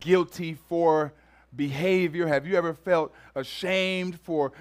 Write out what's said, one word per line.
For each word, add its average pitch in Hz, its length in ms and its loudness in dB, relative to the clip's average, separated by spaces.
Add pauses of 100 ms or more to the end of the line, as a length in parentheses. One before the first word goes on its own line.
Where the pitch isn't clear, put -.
guilty 170 540 0
for 156 580 2 (420)
behavior? 165 720 0
Have 143 200 0
you 185 100 0
ever 170 160 0
felt 160 400 0 (220)
ashamed 185 840 -4
for 151 400 -2